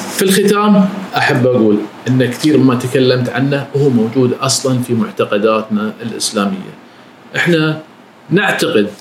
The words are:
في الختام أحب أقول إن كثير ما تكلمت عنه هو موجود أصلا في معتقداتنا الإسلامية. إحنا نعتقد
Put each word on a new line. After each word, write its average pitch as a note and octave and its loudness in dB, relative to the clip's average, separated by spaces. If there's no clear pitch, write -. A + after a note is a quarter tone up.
في - -2
الختام G3+ 4
أحب C3+ 0
أقول G#2+ 4
إن B2+ 2
كثير C3 0
ما B2+ 4
تكلمت B2+ 0
عنه C3+ -2
هو C#3+ 2
موجود A#2+ 2
أصلا C3 -2
في B2 -2
معتقداتنا G#2+ -2
الإسلامية. G2+ -4
إحنا D#3 0
نعتقد D#3+ 0